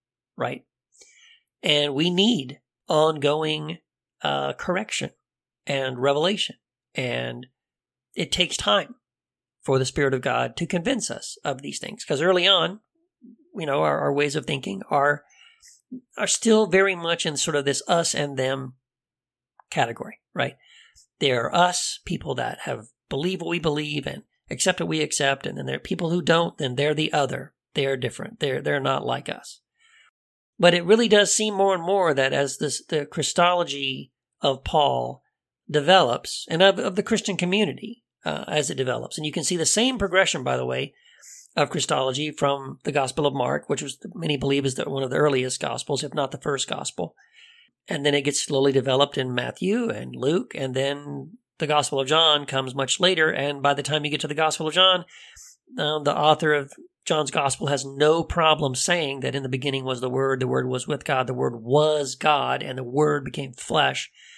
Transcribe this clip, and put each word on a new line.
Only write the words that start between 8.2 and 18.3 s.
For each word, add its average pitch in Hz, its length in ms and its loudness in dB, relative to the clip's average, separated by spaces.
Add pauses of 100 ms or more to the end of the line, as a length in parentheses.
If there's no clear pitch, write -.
takes - 240 0
time 202 380 0 (680)
for 135 160 2
the 131 60 2
Spirit 135 300 0
of 127 80 -2
God 123 340 -2
to 170 100 -4
convince 196 440 -2
us - 340 -12
of 135 160 -4
these 143 180 -10
things. - 260 -12
'Cause 143 180 -2
early 180 260 4
on, 185 320 2 (760)
you 165 120 -6
know, 143 160 2
our, 151 180 2
our 143 120 2
ways 143 240 0
of 143 100 -6
thinking 175 340 -4 (100)
are, 147 320 2 (920)
are 208 100 -4
still 220 400 4
very 190 300 4
much 165 300 -2
in 147 100 -4
sort 151 200 -2
of 139 100 0
this 143 200 -2
us 170 280 2
and 143 220 -2